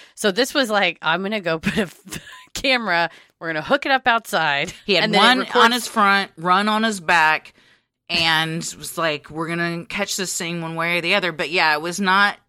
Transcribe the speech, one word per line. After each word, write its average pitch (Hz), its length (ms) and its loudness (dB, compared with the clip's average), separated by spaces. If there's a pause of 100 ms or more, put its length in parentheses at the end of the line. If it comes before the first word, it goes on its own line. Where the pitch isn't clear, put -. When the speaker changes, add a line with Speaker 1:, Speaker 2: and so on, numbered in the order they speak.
(160)
Speaker 1:
So 214 160 0
this 233 200 0
was 269 180 2
like, 196 300 0
"I'm 170 220 -2
gonna 208 180 -4
go 165 180 -2
<laughs> - 20 -16
put 180 180 -4
a 220 40 2
f-, - 360 -12 (360)
camera, 208 560 0 (280)
we're 170 100 -10
gonna 156 140 -4
hook 254 240 0
it 285 60 0
up 262 160 0
outside." 165 640 0 (120)
Speaker 2:
He 202 100 0
had 160 100 2
Speaker 1:
And 165 100 0
then 196 60 4
it 208 40 6
Speaker 2:
one 240 140 8
on - 80 -2
Speaker 1:
records 233 280 4
Speaker 2:
his 233 140 -4
front, 196 480 2
run 185 320 2
on 214 140 0
his 220 180 -2
back, 156 540 2 (540)
and 165 500 0 (200)
was 151 200 -14
like, 160 320 -4
"We're 156 180 -8
gonna 170 380 -4
catch - 300 -6
this 185 200 -6
thing 170 260 -6
one 165 120 -8
way 170 240 -2
or - 40 -4
the 170 120 0
other." 190 180 0
But 151 180 -6
yeah, 165 240 2
it 151 80 -2
was 170 180 -6
not 196 360 2 (120)